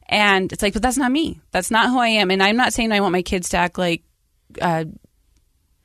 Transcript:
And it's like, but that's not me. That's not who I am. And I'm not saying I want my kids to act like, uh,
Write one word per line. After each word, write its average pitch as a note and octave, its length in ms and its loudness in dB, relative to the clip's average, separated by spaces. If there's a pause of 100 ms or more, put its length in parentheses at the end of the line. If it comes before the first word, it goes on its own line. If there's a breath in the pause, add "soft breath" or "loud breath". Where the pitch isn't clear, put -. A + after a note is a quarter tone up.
And G3 420 2
it's - 120 -8
like, G3+ 100 0
but A3 80 -4
that's A#3+ 160 0
not C4+ 160 0
me. D#4 280 -4 (100)
That's F#3 200 -4
not A3+ 200 2
who B3+ 80 0
I A#3+ 100 2
am. G#3 220 2
And F#3+ 120 2
I'm G#3 140 2
not B3 160 2
saying A3+ 180 -2
I G3+ 100 2
want G3 120 0
my A#3 100 0
kids F#3 280 -4
to F#3+ 80 0
act F3 180 -2
like, E3+ 260 -2 (600)
uh, E3 240 -2 (1000)